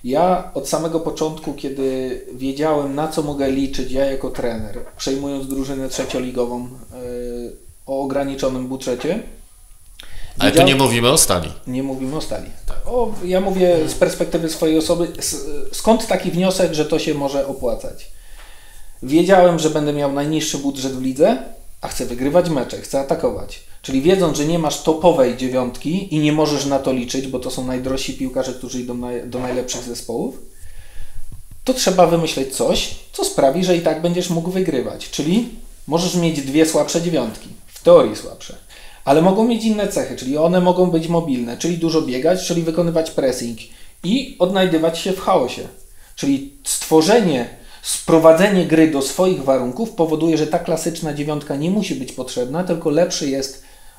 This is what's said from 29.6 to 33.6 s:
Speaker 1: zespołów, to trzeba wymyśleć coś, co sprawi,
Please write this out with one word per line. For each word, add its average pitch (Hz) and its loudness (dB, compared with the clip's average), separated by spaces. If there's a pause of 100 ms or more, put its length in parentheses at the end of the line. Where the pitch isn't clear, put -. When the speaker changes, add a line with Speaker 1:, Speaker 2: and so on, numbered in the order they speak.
Speaker 1:
zespołów, 120 -6 (1300)
to 262 0
trzeba 180 4
wymyśleć 160 0
coś, - 0 (180)
co - -2
sprawi, 139 2